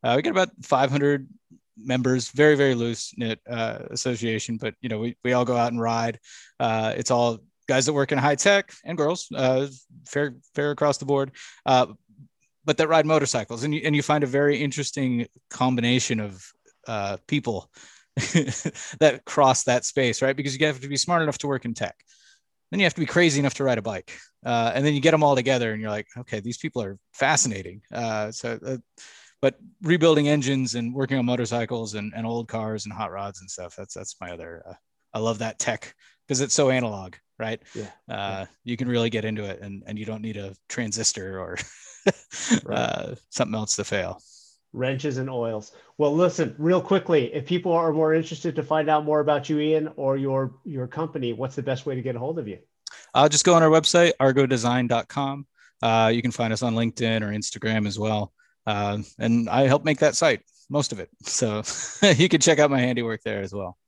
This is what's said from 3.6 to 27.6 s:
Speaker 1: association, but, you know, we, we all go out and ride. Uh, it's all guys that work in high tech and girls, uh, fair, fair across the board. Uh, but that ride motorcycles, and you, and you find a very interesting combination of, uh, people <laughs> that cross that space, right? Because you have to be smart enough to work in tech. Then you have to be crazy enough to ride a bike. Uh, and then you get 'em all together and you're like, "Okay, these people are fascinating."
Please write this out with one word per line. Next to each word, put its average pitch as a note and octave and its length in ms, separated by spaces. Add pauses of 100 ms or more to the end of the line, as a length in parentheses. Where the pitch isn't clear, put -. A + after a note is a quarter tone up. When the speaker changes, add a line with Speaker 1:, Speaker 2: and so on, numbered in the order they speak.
Speaker 1:
association, A2+ 680
but, A2 240
you B2+ 80
know, G#2+ 100
we, A#2 240
we B2 100
all B2 120
go B2 120
out A#2+ 140
and A#2 100
ride. A#2 380 (400)
Uh, A2+ 360
it's - 160
all A#2+ 280 (280)
guys C3 180
that D3+ 80
work C#3 180
in D3 60
high C#3+ 180
tech G3+ 360 (120)
and E3+ 140
girls, E3 380
uh, C3 320 (400)
fair, C#3+ 280 (200)
fair D3 160
across C#3+ 260
the C#3+ 80
board. C#3 260 (340)
Uh, C3 220 (760)
but D3+ 120
that D#3+ 100
ride D#3 180
motorcycles, C3 580
and D3 120
you, D#3+ 80
and D3+ 120
you C#3+ 60
find D3+ 220
a C3+ 40
very C#3+ 340
interesting C3 640 (220)
combination B2 680
of, G2 240 (440)
uh, G2+ 300 (100)
people A#2+ 420 (260)
<laughs> - 200 (840)
that C#3 260
cross C3 380
that B2 220
space, B2 360
right? C3+ 140
Because C3+ 240
you D#3 60
have C#3 160
to C3+ 60
be C#3 100
smart E3+ 260
enough D3 160
to - 80
work C3+ 180
in A#2+ 80
tech. - 220 (720)
Then G3+ 100
you G3 60
have D#3+ 80
to - 60
be D#3 60
crazy D#3+ 340
enough C#3 160
to C#3 80
ride B2+ 140
a A2 40
bike. G2+ 360 (280)
Uh, A#2 300
and C3+ 100
then D3+ 80
you C#3+ 60
get D#3+ 140
'em D#3 100
all C#3+ 120
together B2 360
and G#2+ 100
you're A2 80
like, G#2 180 (100)
"Okay, A#2+ 220
these A2+ 180
people - 240
are G2 160 (160)
fascinating." G#2 680 (120)